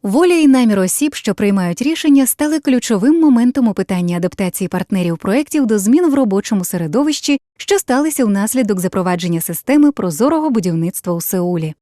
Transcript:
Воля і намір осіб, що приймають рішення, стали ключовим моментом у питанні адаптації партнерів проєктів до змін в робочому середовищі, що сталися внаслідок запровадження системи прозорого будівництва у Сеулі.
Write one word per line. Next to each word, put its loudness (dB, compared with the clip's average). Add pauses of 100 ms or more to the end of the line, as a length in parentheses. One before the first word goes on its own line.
Воля 2
і 4
намір 4
осіб, -2
що -4
приймають 0
рішення, 2
стали -2
ключовим 0
моментом 2
у 0
питанні -2
адаптації -4
партнерів -2
проєктів -2
до 0
змін 4
в 2
робочому 0
середовищі, -2 (180)
що -2
сталися 0
внаслідок 0
запровадження -2
системи 2
прозорого -2
будівництва -2
у -4
Сеулі. -4